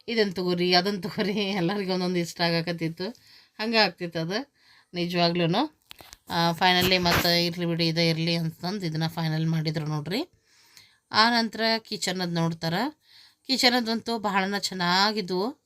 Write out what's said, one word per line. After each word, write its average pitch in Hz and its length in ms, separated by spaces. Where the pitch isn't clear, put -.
ಇದನ್ನು 214 240
ತಗೋರಿ, 180 420
ಅದನ್ನು 185 260
ತಗೋರಿ, 202 320
ಎಲ್ಲರಿಗೂ 196 600
ಒಂದೊಂದು 180 260
ಇಷ್ಟ 170 220
ಆಗಾಕತ್ತಿತ್ತು, 170 680
ಹಂಗೆ 226 180
ಆಗ್ತಿತ್ತು 180 420
ಅದು 196 340
ನಿಜವಾಗ್ಲೂ. 175 800
ಆ, 170 220
ಫೈನಲಿ 180 460
ಮತ್ತೆ 170 480
ಇರಲಿ 170 200
ಬಿಡಿ, 170 220
ಇದೇ 165 220
ಇರಲಿ 165 260
ಅಂತಂದು 175 500
ಇದನ್ನು 160 220
ಫೈನಲ್ 160 380
ಮಾಡಿದ್ರು 160 400
ನೋಡ್ರಿ. 156 520
ಆ 220 180
ನಂತರ 226 300
ಕಿಚನ್ 185 420
ಅದ್ 175 120
ನೋಡ್ತಾರ. 165 420
ಕಿಚನ್ 247 280
ಅದಂತೂ 233 440
ಬಹಳನ 202 400
ಚೆನ್ನಾಗಿದ್ವು. 190 1080